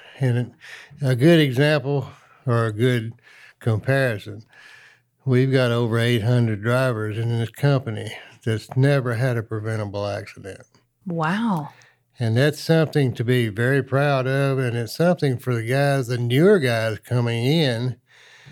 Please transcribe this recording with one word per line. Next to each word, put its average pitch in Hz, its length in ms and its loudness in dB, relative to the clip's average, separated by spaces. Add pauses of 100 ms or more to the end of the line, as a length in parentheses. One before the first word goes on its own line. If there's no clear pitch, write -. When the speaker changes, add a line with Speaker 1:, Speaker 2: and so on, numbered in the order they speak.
(200)
Speaker 1:
And 123 340 0 (460)
a 131 160 0
good 160 240 6
example 139 680 0 (380)
or 117 200 2
a 110 60 -4
good 113 400 0 (460)
comparison, 113 840 -2 (840)
we've 131 280 2
got 127 200 2
over 117 260 0
eight 117 240 2
hundred 113 400 0
drivers 113 560 -2
in 117 100 -2 (100)
this 117 120 -4
company 120 600 -2 (320)
that's 113 320 -4
never 131 380 2
had 123 220 -2
a 113 60 -4
preventable 107 640 -6
accident. 98 560 -10 (440)
Speaker 2:
Wow. 170 640 -2 (480)
Speaker 1:
And 113 180 0
that's 147 240 0
something 151 540 2
to 120 100 -4
be 120 240 2
very 123 340 0
proud 135 440 0
of, 135 320 0
and 120 180 -2
it's 117 180 -6
something 160 440 0
for 127 160 -2
the 113 100 -2
guys, 135 440 0
the 123 100 -2
newer 143 400 4
guys 113 420 0
coming 117 440 0
in, 127 520 0 (560)